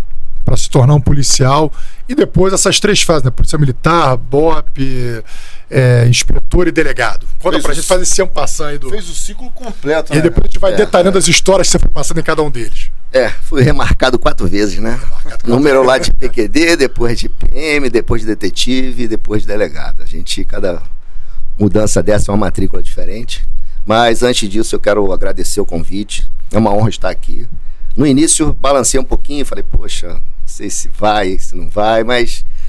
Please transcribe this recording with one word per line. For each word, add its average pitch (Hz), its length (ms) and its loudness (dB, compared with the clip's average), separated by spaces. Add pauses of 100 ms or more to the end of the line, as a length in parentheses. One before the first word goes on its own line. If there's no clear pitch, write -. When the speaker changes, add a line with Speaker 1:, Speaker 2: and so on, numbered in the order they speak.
(460)
Speaker 1:
pra 120 120 4
se - 120 2
tornar 143 240 2
um 147 80 2
policial 143 720 0 (360)
e 247 60 -8
depois 190 400 0
essas 185 240 -2
três 202 240 0
fases, 156 220 0
né? 127 80 0
Polícia - 260 2
Militar, 147 600 0
bop, 131 1040 0 (480)
é, 123 340 2
inspetor - 600 2
e 160 40 -2
delegado. 127 540 0 (140)
Conta 175 140 -2
Speaker 2:
Fez 151 100 -2
Speaker 1:
pra - 80 2
Speaker 2:
o - 40 2
Speaker 1:
gente, 165 120 -4
faz 185 140 0
esse - 200 2
ampassão 147 460 0
aí 147 100 -4
do - 120 -2
Speaker 2:
Fez 202 200 -2
o 160 60 -8
ciclo - 360 -4
completo, - 600 -6
Speaker 1:
E 147 60 -4
Speaker 2:
né, 156 40 0
Speaker 1:
depois 165 220 0
a - 40 6
gente - 120 4
vai 196 140 2
Speaker 3:
É, - 20 -4
Speaker 1:
detalhando 196 420 0
Speaker 3:
é. - 20 0
Speaker 1:
as - 100 0
histórias - 380 0
que - 40 0
você 170 80 2
foi - 100 4
passando 156 300 2
em 156 40 -2
cada 156 200 -2
um 143 80 0
deles. 117 400 0 (200)
Speaker 3:
É, 120 180 0
fui - 340 0
remarcado 127 560 2
quatro 110 280 2
vezes, 101 320 0
né? 113 120 0
Speaker 1:
Remarcado - 320 2
quatro - 260 0
Speaker 3:
Número 135 320 2
lá 127 120 2
Speaker 1:
vezes. 131 140 -2
Speaker 3:
de - 60 4
P - 160 4
Q 107 200 0
D, 165 260 0
depois 120 420 -2
de - 120 -2
P - 180 2 (100)
M, 147 320 0
depois 113 320 0
de 113 60 -2
detetive, 123 800 0
depois 107 360 0
de - 40 2
delegado. - 560 0
A - 20 2
gente, - 380 -2
cada 95 380 -2 (760)
mudança 104 460 0
dessa 101 260 0
é 101 40 -4
uma 101 120 -2
matrícula - 380 0
diferente. - 640 0 (380)
Mas 113 380 0
antes 123 260 -2
disso, 107 260 -2
eu - 40 -2
quero 101 320 0
agradecer 95 500 0
o 92 40 0
convite. 90 600 -2 (240)
É 104 60 0
uma 107 140 2
honra 107 180 2
estar - 200 -2
aqui. - 380 0 (480)
No 147 120 2
início, 147 460 0
balancei 135 460 0
um 131 40 0
pouquinho, 143 420 0
falei, - 180 -2
"Poxa, - 500 0
não - 80 2 (260)
sei 101 220 -6
se - 200 -4
vai, 104 480 0
se - 180 2
não 85 140 -2
vai", 110 340 0
mas, 120 400 0 (260)